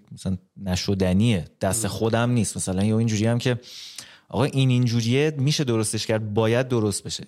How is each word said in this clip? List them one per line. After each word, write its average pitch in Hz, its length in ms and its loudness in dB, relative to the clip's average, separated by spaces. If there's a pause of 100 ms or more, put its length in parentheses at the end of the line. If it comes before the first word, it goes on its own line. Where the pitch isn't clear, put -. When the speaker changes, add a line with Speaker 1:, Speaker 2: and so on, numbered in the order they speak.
(120)
Speaker 1:
مثلاً 95 260 -6 (260)
نشدنیه، 95 840 2 (160)
دست 98 240 0
Speaker 2:
ام. 98 60 -4
Speaker 1:
خودم 113 380 0
نیست. 120 280 0
مثلاً 95 260 -2
یه 110 120 2
اینجوری 110 300 0
هم 117 120 2
که 120 220 0 (680)
آقا 110 140 0
این 135 260 2
اینجوریه، 123 680 2
می‌شه 147 260 0
درستش 110 440 -2
کرد، 110 260 -2
باید 113 340 2
درست 110 360 0
بشه. - 240 -10